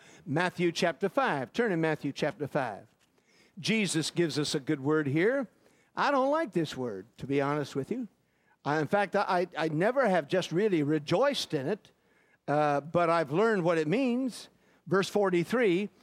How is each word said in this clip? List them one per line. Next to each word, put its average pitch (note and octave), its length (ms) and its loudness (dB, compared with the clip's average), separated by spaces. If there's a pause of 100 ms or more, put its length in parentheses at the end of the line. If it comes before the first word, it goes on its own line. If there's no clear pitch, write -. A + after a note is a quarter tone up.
(240)
Matthew E3+ 480 0
chapter F3 380 -2
five. E3+ 420 -2
Turn A#3 180 0
in E3 120 0
Matthew D3+ 300 -2
chapter C#3+ 340 -4
five. A2 400 -4 (720)
Jesus F3+ 520 0
gives D#3+ 280 0
us D3 160 -2
a D#3+ 40 0
good C#3 220 -4
word D3+ 260 0
here. G3+ 400 0 (480)
I A#3+ 180 0
don't C4+ 180 2
like D4+ 240 -2
this D#3 240 -2
word, A2 260 -8 (140)
to - 80 -12
be C#3 160 0
honest C#3+ 340 -2
with C3+ 140 -4
you. A#3 180 -6 (560)
I, D3 140 0
in D3+ 80 0
fact, G3+ 280 0
I, F#3 340 0 (100)
I, D#3 60 0
I D#3+ 40 0
never A3 400 2
have E3 200 0
just F3+ 220 -2
really F3+ 320 2
rejoiced D#3+ 680 0
in C#3 140 -2
it, - 240 -6 (580)
uh, D3 320 2
but E3+ 300 2
I've E3 200 2
learned G3+ 320 2
what E3 140 2
it D#3+ 100 0
means. A#3+ 640 -2 (380)
Verse F#3 240 0
forty-three, G3 800 2 (120)